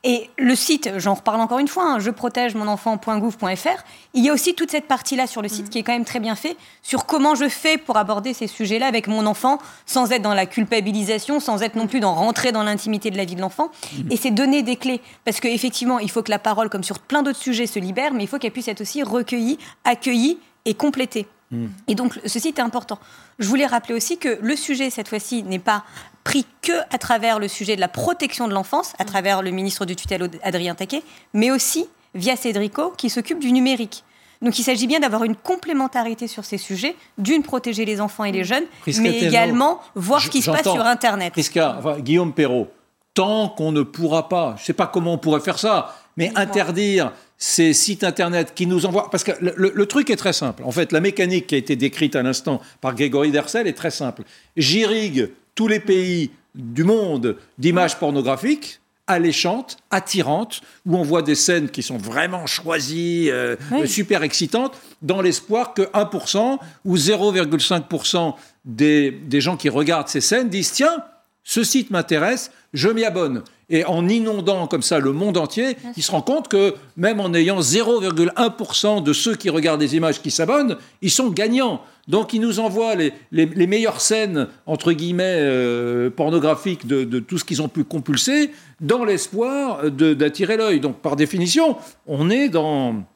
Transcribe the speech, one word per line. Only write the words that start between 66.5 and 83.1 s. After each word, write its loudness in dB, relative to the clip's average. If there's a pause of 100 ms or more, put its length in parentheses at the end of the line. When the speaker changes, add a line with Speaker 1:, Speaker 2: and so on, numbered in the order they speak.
Speaker 3:
ou 2
zéro 4
virgule 2
cinq 0
pour -4
cent 0 (260)
des, 4
des -2
gens 0
qui -2
regardent 2
ces -2
scènes 2
disent : « -2
Tiens, 2 (400)
ce 0
site 0
m'intéresse, 0 (220)
je 2
m'y 2
abonne. » -2 (300)
Et 4
en 0
inondant 0
comme 0
ça 2
le 2
monde 0
entier, -2
Speaker 1:
Bien -16
Speaker 3:
il -4
Speaker 1:
sûr. -
Speaker 3:
se -2
rend 0
compte 0
que 4 (220)
même 0
en -2
ayant 4
zéro 2
virgule 2
un 2
pour -8
cent 2
de 2
ceux 0
qui -4
regardent 2
des 2
images 2
qui -4
s'abonnent, 2 (260)
ils 2
sont 2
gagnants. 0 (280)
Donc 2
ils 0
nous 0
envoient 0
les, 0 (180)